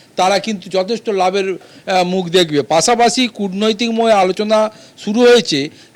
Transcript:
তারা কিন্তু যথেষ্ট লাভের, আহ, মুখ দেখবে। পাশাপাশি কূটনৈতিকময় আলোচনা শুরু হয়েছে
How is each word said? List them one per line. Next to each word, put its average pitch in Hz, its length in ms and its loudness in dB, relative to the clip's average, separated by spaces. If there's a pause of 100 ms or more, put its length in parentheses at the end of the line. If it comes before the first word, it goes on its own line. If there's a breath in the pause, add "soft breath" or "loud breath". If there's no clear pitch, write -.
(160 soft breath)
তারা 190 220 2
কিন্তু 196 320 -8
যথেষ্ট 190 380 -4
লাভের, 190 420 -2
আহ, 185 540 -4
মুখ 180 240 -4
দেখবে। 160 340 2
পাশাপাশি 233 640 2
কূটনৈতিকময় 220 840 -2
আলোচনা 214 580 0 (280 loud breath)
শুরু 208 220 -2
হয়েছে 226 480 4 (280 loud breath)